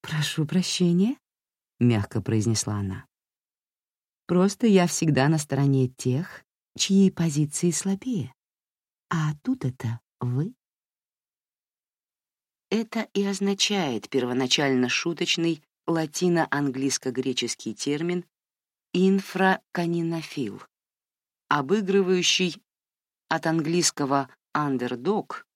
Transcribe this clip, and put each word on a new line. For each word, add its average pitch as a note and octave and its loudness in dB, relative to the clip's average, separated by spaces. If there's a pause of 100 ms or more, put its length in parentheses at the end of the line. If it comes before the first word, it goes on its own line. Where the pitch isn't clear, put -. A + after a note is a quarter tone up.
«Прошу D#3 -2
прощения», F3+ 2 (600)
мягко A2+ 2
произнесла G#2+ 0
она. G2 -6 (1200)
«Просто F#3+ 2
я F#3+ 6
всегда C#3+ 2
на D#3+ 4
стороне C3+ 2
тех, C3 -4 (320)
чьи G3 4
позиции D#3 0
слабее. G3 -4 (760)
А D#3 -2
тут B3+ -4
это A#2 -4 (200)
вы». C3+ -4 (2250)
Это A3 -2
и G3+ 2
означает G3 -2
первоначально B2+ 0
шуточный E3+ -2 (240)
латино-английско-греческий C#3 -2
термин E3+ -4 (680)
инфраканинофил, E3+ 0 (840)
обыгрывающий F3+ 0 (680)
от D#3+ -2
английского D3+ 0 (260)
underdog C3+ -4 (120)